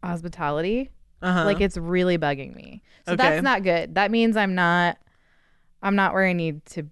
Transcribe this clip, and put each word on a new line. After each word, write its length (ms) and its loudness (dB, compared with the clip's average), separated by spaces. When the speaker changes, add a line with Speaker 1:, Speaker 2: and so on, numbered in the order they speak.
Speaker 1:
hospitality. 880 -4
Speaker 2:
Uh-huh. 220 2
Speaker 1:
Like, 160 2
it's 160 0
really 420 2
bugging 360 -4
me. 280 -20
So 80 0
Speaker 2:
Okay. 100 -4
Speaker 1:
that's 180 2
not 220 0
good. 320 0
That 160 2
means 240 2
I'm 180 0
not, 440 2
I'm 140 0
not 180 2
where 100 2
I 80 2
need 340 -4
to 260 -12